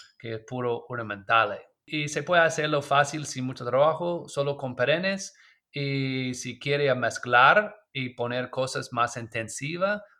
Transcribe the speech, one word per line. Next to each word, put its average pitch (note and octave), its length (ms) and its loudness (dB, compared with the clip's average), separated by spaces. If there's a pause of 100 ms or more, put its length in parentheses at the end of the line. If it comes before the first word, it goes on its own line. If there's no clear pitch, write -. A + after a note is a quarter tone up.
(180)
que A2+ 160 -10
es A2 60 -8
puro B2 480 -4
ornamental. G#2+ 720 0 (240)
Y D3+ 240 -4
se D3 140 -4
puede F3 200 4
hacerlo D3+ 400 2
fácil, C#3+ 440 2
sin C3 180 -6
mucho B2+ 200 -6
trabajo, D#3 640 2
solo C#3 280 -4
con B2+ 200 -8
perennes. F3 580 0 (380)
Y C3+ 600 -2
si B2 240 -10
quiere C#3+ 360 2
mezclar B2 800 4 (180)
y C3 180 -6
poner B2 380 -4
cosas C3 440 -4
más A#2+ 240 0
intensivas, D3+ 840 -4 (180)